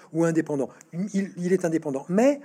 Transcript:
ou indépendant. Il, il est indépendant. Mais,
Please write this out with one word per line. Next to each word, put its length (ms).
ou 120
indépendant. 440
Il, 420
il 160
est 140
indépendant. 420
Mais, 380